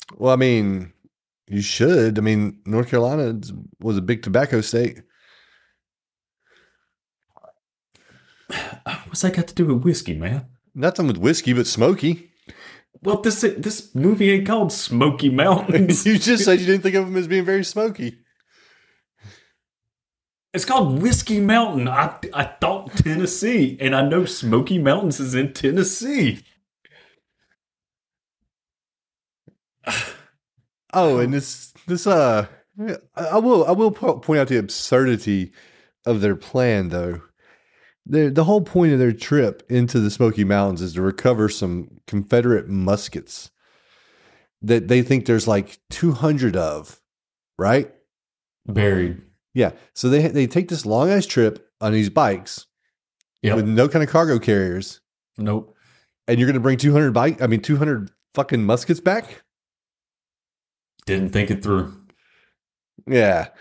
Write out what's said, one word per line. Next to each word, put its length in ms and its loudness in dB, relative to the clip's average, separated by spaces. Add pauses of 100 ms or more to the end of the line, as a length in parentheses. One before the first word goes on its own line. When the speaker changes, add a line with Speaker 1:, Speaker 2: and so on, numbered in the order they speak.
(180)
Speaker 1:
Well, 140 2
I 40 2
mean, 560 0 (560)
you 140 -4
should. 560 2
I 40 -2
mean, 440 0
North 240 -2
Carolina 500 -2 (400)
was 160 -2
a 60 -2
big 200 -4
tobacco 380 0
state. 400 -4 (3500)
Speaker 2:
<sighs> 60 -10 (500)
What's 160 -8
that 120 0
got 140 -2
to 60 -20
do 120 0
with 180 0
whiskey, 300 -2
man? 320 -6 (280)
Speaker 1:
Nothing 320 -2
with 100 0
whiskey, 380 0
but 120 0
smoky. 640 0 (720)
Speaker 2:
Well, 180 -2
this, 200 -2
this 540 -4
movie 360 2
ain't 160 2
called 260 0
Smoky 580 0
Mountains. 760 2
Speaker 1:
<laughs> 0 -
You 120 4
just 260 2
said 160 4
you 60 -4
didn't 160 2
think 120 0
of 120 2
them 100 -6
as 120 -2
being 160 0
very 200 0
smoky. 540 -6 (2250)
Speaker 2:
It's 100 -4
called 380 0
Whiskey 380 0
Mountain. 480 2
I, 280 -2 (160)
I 120 -2
thought 520 -6
Tennessee, 840 0
and 160 0
I 140 2
know 160 2
Smoky 540 -2
Mountains 420 0
is 140 -6
in 180 -2
Tennessee. 880 -2 (3500)
<sighs> 60 -6 (1000)
Speaker 1:
Oh, 240 2
and 160 0
this, 400 -8 (120)
this, 200 -4
uh, 400 2 (340)
I, 160 -8 (260)
I 140 -2
will, 300 4
I 60 2
will 180 2
po-, 280 -2
point 220 0
out 80 0
the 80 0
absurdity 960 0 (540)
of 160 0
their 140 2
plan, 520 -2
though. 320 -6 (840)
The, 240 2
the 140 2
whole 180 2
point 320 2
of 40 4
their 140 4
trip 560 0
into 320 0
the 100 2
Smoky 340 2
Mountains 360 2
is 140 -8
to 80 -2
recover 480 0
some 560 -8
Confederate 600 0
muskets 840 -4 (1120)
that 260 2
they 140 4
think 240 0
there's, 200 2
like, 340 -2 (100)
two 220 0
hundred 440 0
of, 420 -6 (600)
right? 340 0 (720)
Speaker 2:
Buried. 560 0 (320)
Speaker 1:
Yeah. 200 0 (200)
So 160 -2
they, 200 2
they 180 0
take 220 -2
this 180 -8
long-ass 400 2
trip 420 0 (100)
on 140 -2
these 160 2
bikes 560 -2 (800)
Speaker 2:
Yep. 140 0
Speaker 1:
with 120 0
no 200 4
kind 140 2
of 60 -2
cargo 300 2
carriers. 600 -2 (360)
Speaker 2:
Nope. 400 -6 (500)
Speaker 1:
And 120 2
you're 100 4
gonna 120 2
bring 180 2
two 140 4
hundred 200 4
bike, 300 0
I 60 2
mean, 120 2
two 160 0
hundred 340 -2 (240)
fucking 300 -2
muskets 360 0
back? 420 -4 (1600)
Speaker 2:
Didn't 240 -2
think 220 0
it 100 -6
through. 300 -2 (1120)
Speaker 1:
Yeah. 420 2 (120)